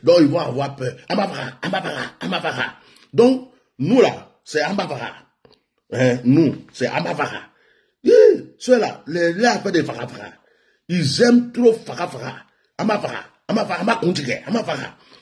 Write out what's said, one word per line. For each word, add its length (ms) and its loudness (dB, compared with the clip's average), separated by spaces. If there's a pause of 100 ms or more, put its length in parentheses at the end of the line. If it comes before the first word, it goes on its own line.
Donc 160 6
ils 80 6
vont 120 0
avoir 360 -6
peur. 200 -8 (140)
Amafara, 520 -6
Amafara, 400 -6 (200)
Amafara. 440 -6 (480)
Donc, 360 2 (300)
nous 220 2
là, 280 0 (140)
c'est 180 -4
Amafara. 500 -6 (800)
Hein, 320 2
nous, 320 4 (160)
c'est 160 -4
Amafara. 540 -6 (600)
Hi, 80 4 (460)
ceux-là, 500 0
les, 260 0
les 120 -2
affaires 260 -2
de 100 2
Fara 260 -6
Fara, 220 -16 (580)
ils 340 -2
aiment 300 4
trop 220 4
Fara 340 -8
Fara. 280 -12 (420)
Amafara, 460 -4 (240)
Amafara, 340 -4
Amakontique, 500 -2 (140)
Amafara. 500 -6 (260)